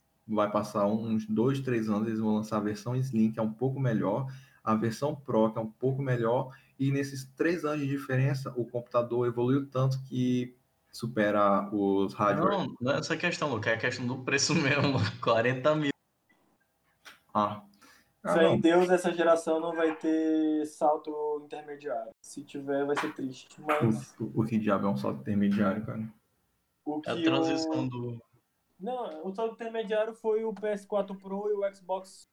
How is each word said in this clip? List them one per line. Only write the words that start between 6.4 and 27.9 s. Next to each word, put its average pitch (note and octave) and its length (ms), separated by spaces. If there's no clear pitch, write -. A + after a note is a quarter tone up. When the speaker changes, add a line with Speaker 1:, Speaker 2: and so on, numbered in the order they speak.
Speaker 1:
e C#3 140
nesses C#3 320
três D#3+ 300
anos D3+ 140
de C#3 80
diferença, C3+ 720
o A#2 80
computador A#2+ 600
evoluiu B2 440
tanto C3 340
que B2 520
supera G#2 800
os G2 400
hardware. D#3 460
Speaker 2:
Não, B2+ 200
não B2 120
é D3+ 80
essa D#3+ 180
questão, E3+ 320
Luke, A2+ 200
é A2+ 40
a A2 40
questão B2 280
do B2 180
preço C#3 300
<laughs> - 0
mesmo, C#3+ 460
quarenta B2+ 520
mil. D3 180
Speaker 1:
Ah. G#2 300
Ah, E3+ 100
Speaker 3:
Fé E3 100
em C#3 60
Speaker 1:
não. C3 100
Speaker 3:
Deus, F3 280
essa F3+ 220
geração E3 480
não E3 160
vai D#3+ 220
ter D#3 680
salto D3+ 760
intermediário. D3 680
Se - 200
tiver, C#3 440
vai C#3+ 100
ser D3+ 180
triste, B2+ 360
mas D3+ 580
Speaker 1:
O, A#2 60
o, A2+ 200
o - 20
que A2 120
diabo G2+ 300
é - 20
um G2+ 60
salto G#2 240
intermediário, G2+ 680
cara? A2 220
Speaker 3:
o D3+ 200
Speaker 2:
É - 60
a - 40
Speaker 3:
que E3 80
Speaker 2:
transição D#3+ 640
Speaker 3:
o B2+ 40
Speaker 2:
do A#2+ 320